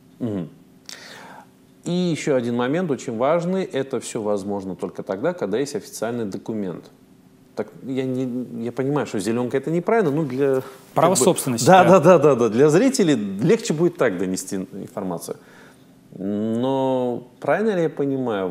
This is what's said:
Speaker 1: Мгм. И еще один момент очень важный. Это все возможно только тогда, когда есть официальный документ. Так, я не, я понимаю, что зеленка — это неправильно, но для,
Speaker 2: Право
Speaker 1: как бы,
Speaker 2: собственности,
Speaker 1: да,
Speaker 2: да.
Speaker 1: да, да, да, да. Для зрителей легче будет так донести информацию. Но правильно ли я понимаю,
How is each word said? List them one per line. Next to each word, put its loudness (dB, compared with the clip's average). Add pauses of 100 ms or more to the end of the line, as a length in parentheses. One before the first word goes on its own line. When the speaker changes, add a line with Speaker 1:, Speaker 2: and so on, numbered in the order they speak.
(180)
Speaker 1:
Мгм. -6 (1400)
И -6
еще -2
один -2
момент -2
очень -6
важный. 0
Это -6
все -8
возможно -4
только -10
тогда, -4
когда -4
есть -6
официальный -8
документ. -8 (640)
Так, -6 (180)
я -4
не, -6
я -6
понимаю, -2
что -6
зеленка — -2
это -4
неправильно, 0
но -2
для, 0 (320)
Speaker 2:
Право 4
Speaker 1:
как 2
бы, 4
Speaker 2:
собственности, 0
Speaker 1:
да, 10
Speaker 2:
да. 8
Speaker 1:
да, 8
да, -
да, 6
да. 4
Для 6
зрителей 4
легче 0
будет 0
так 0
донести -4
информацию. -8 (800)
Но -2 (120)
правильно 0
ли 0
я 0
понимаю, -2